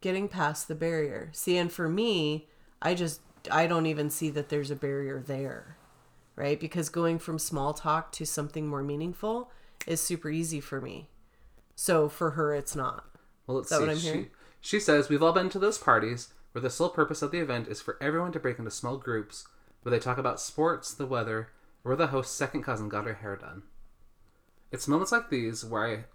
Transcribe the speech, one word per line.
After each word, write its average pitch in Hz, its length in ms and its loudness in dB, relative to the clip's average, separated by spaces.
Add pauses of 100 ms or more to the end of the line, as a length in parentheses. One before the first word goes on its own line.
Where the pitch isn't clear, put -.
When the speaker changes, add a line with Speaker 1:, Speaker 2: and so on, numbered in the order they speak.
Speaker 1:
Getting 190 260 0
past 156 400 -2
the 160 80 -4
barrier. 156 600 -2
See, 180 240 2
and 175 120 2
for 175 160 -2
me, 165 640 2 (320)
I 180 140 2
just, 170 260 -2 (300)
I 165 160 4
don't 170 180 4
even 151 240 2
see 156 220 -2
that 147 180 -4
there's 147 220 -2
a 143 60 -2
barrier 139 440 -2
there, 135 560 -6 (580)
right? 147 240 0
Because 160 300 -2
going 165 300 2
from 160 200 -4
small 147 360 0
talk 160 380 0
to - 120 -6
something 151 420 -4
more 143 160 -2
meaningful 175 720 -4 (340)
is 165 140 0
super 165 300 -2
easy 160 300 -2
for 135 200 -6
me. 135 300 -12 (680)
So 156 320 4
for 160 220 0
her, 147 240 0
it's 139 200 -4
not. 131 320 -4 (400)
Speaker 2:
Well, 127 100 0
let's 127 100 -2
Speaker 1:
Is - 40 -4
that 160 80 4
Speaker 2:
see. 147 40 4
Speaker 1:
what 156 80 4
I'm 156 80 2
Speaker 2:
She, 165 80 -2
Speaker 1:
hearing? 156 240 -2 (300)
Speaker 2:
she - 180 0
says, 147 300 6
"We've 147 140 4
all 165 100 8
been 185 180 4
to 196 80 -4
those 208 180 4
parties 117 560 2 (200)
where 123 100 -4
the 127 80 0
sole 170 200 2
purpose 156 300 2
of 147 120 -2
the 170 80 0
event 123 260 -2
is - 140 -8
for - 200 -6
everyone 165 320 0
to 165 60 -4
break 123 220 -2
into 110 100 -6
small 123 260 -4
groups 113 520 -6 (340)
where 120 80 -2
they 117 80 6
talk 127 200 0
about 131 220 0
sports, - 540 0
the 139 120 -4
weather, 113 440 -2 (320)
or 127 140 2
the 156 120 4
host's 131 280 0
second 139 260 -2
cousin 107 260 -2
got 107 180 -2
her 110 80 -4
hair 101 220 -8
done. 98 280 -14 (1080)
It's - 160 -8
moments 160 240 2
like 233 200 2
these 113 340 -2
where 110 220 -2
it 113 280 -4